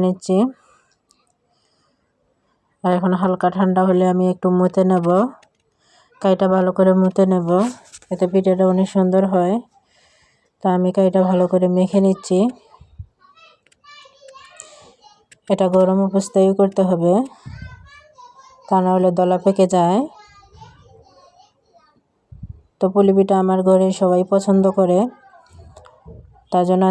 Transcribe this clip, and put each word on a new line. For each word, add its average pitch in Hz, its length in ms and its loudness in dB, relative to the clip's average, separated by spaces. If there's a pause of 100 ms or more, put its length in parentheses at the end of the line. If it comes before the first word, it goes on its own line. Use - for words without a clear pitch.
নিচ্ছি। 185 320 -2 (2500)
আর 180 140 0
এখন 180 220 -2
হালকা 185 360 -2
ঠান্ডা 185 320 0
হলে 185 240 2
আমি 180 200 0
একটু 185 160 -4 (120)
মথে 185 300 0
নেব, 175 160 0 (1160)
কাইটা 190 320 0
ভালো 185 240 0
করে 185 140 4 (100)
মথে 185 300 2
নেব, 175 160 -2 (640)
এতে 185 220 -4
পিঠাটা 190 400 0
অনেক 190 220 0
সুন্দর 190 300 0 (100)
হয়। 185 220 0 (1040)
তা 190 60 0 (100)
আমি 185 180 0
কাইটা 190 240 2 (100)
ভালো 180 220 2
করে 185 140 0 (100)
মেখে 190 300 0
নিচ্ছি। 190 320 -2 (3250)
এটা 190 220 -2
গরম 185 240 2 (100)
অবস্থায় 196 400 0 (120)
করতে 196 300 0
হবে, 175 220 0 (1600)
তা 190 160 0
না 185 80 0
হলে 185 260 2
দলা 180 260 0
পেকে 190 300 2
যায়। 180 240 2 (2750)
তো - 60 -4 (100)
পুলি 196 220 4
পিঠা 196 260 2
আমার 185 260 0
ঘরে 190 180 4 (140)
সবাই 180 220 0 (100)
পছন্দ 196 320 2 (140)
করে, 180 200 2 (1500)
তার 180 180 0
জন্য 185 240 2